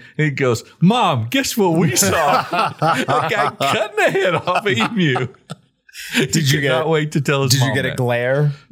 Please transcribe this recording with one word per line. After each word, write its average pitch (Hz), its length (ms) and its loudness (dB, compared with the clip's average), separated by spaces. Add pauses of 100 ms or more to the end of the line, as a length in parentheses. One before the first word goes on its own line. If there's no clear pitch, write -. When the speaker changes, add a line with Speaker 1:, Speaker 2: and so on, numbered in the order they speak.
(180)
Speaker 1:
He 156 140 0
goes, 127 340 0 (160)
"Mom, 170 500 2
guess 269 240 -2
what 180 240 2
we 160 160 2
saw?" 190 460 2
<laughs> 180 400 -4
A 156 500 0
guy 202 260 -2
cutting 262 380 -2
the 381 160 2
head 185 240 0
off 180 300 -2
an 214 120 0
emu. 175 500 0 (840)
Speaker 2:
Did - 220 0
Speaker 1:
He 165 60 2
Speaker 2:
you 139 100 2
Speaker 1:
could 151 100 2
Speaker 2:
get, 139 80 0
Speaker 1:
not 156 200 0
wait 156 240 0
to 156 80 0
tell 139 220 0
his 131 100 2
Speaker 2:
did 139 80 2
you 131 60 0
Speaker 1:
mom 131 80 -2
Speaker 2:
get 135 100 -2
a 127 60 -2
Speaker 1:
that. - 60 -10
Speaker 2:
glare? 127 540 0 (200)